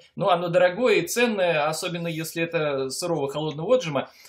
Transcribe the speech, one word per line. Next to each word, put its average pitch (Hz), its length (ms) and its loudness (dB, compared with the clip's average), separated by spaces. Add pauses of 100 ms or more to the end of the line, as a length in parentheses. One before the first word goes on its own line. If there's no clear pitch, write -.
(160)
Но 190 140 0
оно 175 200 2
дорогое 180 480 4
и 165 100 0
ценное, 185 600 2
особенно 170 400 -4
если 160 360 -4
это 147 460 -2
сырого 151 400 -2
холодного 156 460 -2
отжима. 151 340 -2 (180)